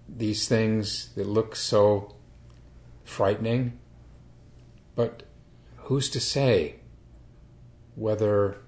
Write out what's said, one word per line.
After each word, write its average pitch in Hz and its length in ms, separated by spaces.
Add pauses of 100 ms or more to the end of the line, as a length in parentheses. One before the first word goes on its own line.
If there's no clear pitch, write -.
these 107 400
things 110 640
that 98 120
look 107 280
so 104 600 (880)
frightening, 113 720 (1160)
but 117 260 (540)
who's 135 340
to 117 100
say 110 560 (1160)
whether 104 720